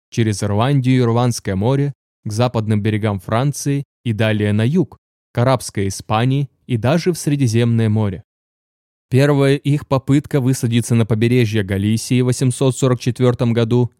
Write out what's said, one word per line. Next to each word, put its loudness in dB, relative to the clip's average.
через 0
Ирландию 2
и 2
Ирландское 0
море, 0
к -8
западным 0
берегам -2
Франции -2
и -2
далее 0
на 2
юг, -2
к -4
Арабской 0
Испании -2
и -2
даже 0
в -6
Средиземное 2
море. -2
Первая 2
их -2
попытка 0
высадиться 0
на 2
побережье 2
Галисии 0
в 0
восемьсот 0
сорок 0
четвертом 0
году 0